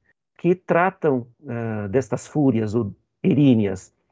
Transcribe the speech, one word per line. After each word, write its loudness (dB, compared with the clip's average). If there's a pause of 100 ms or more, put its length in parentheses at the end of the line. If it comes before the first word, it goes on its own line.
(400)
que 0
tratam, 0 (200)
eh, -6
destas -2
fúrias 0
ou -4 (280)
eríneas. 2 (180)